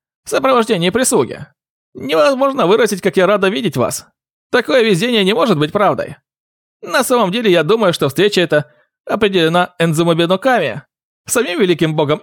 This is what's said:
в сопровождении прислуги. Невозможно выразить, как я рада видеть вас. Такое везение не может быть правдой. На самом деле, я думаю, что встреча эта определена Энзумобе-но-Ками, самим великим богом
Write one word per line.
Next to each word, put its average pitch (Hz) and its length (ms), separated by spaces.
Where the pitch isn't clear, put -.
в - 60
сопровождении 226 600
прислуги. 226 560
Невозможно 269 720
выразить, 208 340
как - 160
я 185 100
рада 196 220
видеть 208 280
вас. - 300
Такое 247 320
везение 220 420
не 185 80
может 165 260
быть 151 140
правдой. 175 440
На 294 220
самом 233 280
деле, 220 180
я 170 120
думаю, 196 300
что 151 160
встреча 190 320
эта 156 320
определена 180 720
Энзумобе-но-Ками, 170 1040
самим 240 340
великим 165 340
богом 151 280